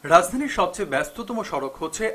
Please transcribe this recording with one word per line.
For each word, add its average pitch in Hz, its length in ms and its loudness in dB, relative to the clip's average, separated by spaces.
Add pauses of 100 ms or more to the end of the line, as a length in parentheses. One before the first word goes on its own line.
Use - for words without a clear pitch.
রাজধানীর 185 520 4
সবচেয়ে 180 360 -2
ব্যস্ততম 202 500 -4
সড়ক 135 340 -6
হচ্ছে 160 280 -6 (100)